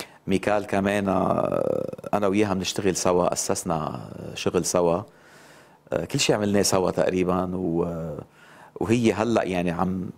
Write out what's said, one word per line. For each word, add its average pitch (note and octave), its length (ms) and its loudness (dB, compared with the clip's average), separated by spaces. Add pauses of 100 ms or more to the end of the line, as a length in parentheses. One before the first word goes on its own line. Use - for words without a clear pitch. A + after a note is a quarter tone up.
(260)
ميكال G2+ 400 0
كمان، G2 420 0
آه، G1+ 840 0 (240)
أنا G#2 120 0
وياها G2+ 280 2
بنشتغل F#2 420 -2
سوا، F2+ 360 2
أسسنا - 760 -4 (260)
شغل F#2 300 -2
سوا. F2 380 2 (920)
آه، - 120 -2
كل C#3+ 160 -4
شيء C#3 160 4
عملناه G2+ 260 2
سوا F#2 280 2
تقريبًا، F#2 640 0
و-، E2+ 600 -2 (580)
وهي A2+ 380 2
هلأ G#2+ 320 0
يعني F2+ 260 0
عم F2+ 480 -2